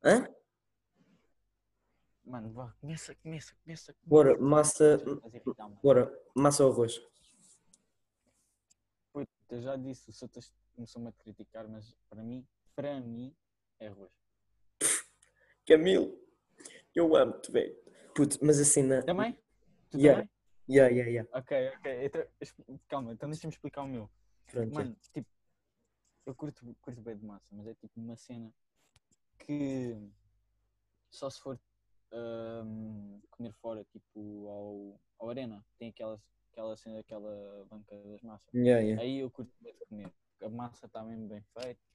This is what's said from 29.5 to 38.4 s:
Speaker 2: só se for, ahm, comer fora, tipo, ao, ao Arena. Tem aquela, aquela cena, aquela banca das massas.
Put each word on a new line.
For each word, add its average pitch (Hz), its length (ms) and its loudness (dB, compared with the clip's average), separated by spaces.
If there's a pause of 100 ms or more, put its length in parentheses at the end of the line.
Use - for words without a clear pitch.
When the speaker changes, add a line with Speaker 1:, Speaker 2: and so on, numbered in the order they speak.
Speaker 2:
só - 200 -10
se - 120 -18
for, 131 180 -12 (520)
ahm, 110 1080 -12 (120)
comer 117 220 -14
fora, 110 320 -12
tipo, 104 600 -18
ao, 101 520 -14 (200)
ao 113 100 -10
Arena. 117 360 -12 (140)
Tem 117 100 -14
aquela, 110 320 -12 (300)
aquela 110 260 -10
cena, 110 220 -16
aquela 101 680 -16
banca 104 280 -20
das 101 240 -20
massas. 110 320 -20